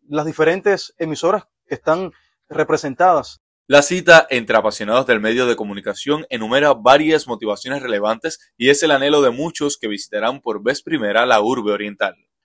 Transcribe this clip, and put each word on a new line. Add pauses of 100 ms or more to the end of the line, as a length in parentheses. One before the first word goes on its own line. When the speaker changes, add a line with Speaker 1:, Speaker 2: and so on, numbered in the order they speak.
Speaker 1:
las
diferentes
emisoras (200)
que
están (360)
representadas. (240)
Speaker 2:
La
cita
entre
apasionados
del
medio
de
comunicación
enumera
varias
motivaciones
relevantes
y
es
el
anhelo
de
muchos
que
visitarán
por
vez
primera
la
urbe
oriental. (280)